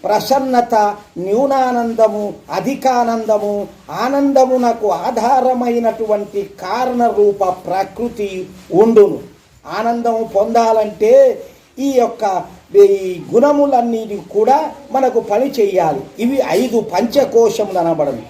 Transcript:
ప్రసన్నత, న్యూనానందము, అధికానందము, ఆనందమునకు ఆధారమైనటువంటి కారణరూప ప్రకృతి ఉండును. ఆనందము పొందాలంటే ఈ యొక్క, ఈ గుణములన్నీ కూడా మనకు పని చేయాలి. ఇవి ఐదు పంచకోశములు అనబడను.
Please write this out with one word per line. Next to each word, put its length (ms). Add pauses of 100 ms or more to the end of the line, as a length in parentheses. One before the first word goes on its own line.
ప్రసన్నత, 720 (420)
న్యూనానందము, 1040 (280)
అధికానందము, 1000 (380)
ఆనందమునకు 960 (180)
ఆధారమైనటువంటి 1400 (200)
కారణరూప 840 (240)
ప్రకృతి 640 (420)
ఉండును. 460 (460)
ఆనందము 580 (120)
పొందాలంటే 800 (680)
ఈ 120
యొక్క, 320 (520)
ఈ 100 (480)
గుణములన్నీ 720 (280)
కూడా 260 (340)
మనకు 280
పని 300
చేయాలి. 520 (180)
ఇవి 180 (120)
ఐదు 300
పంచకోశములు 1000
అనబడను. 500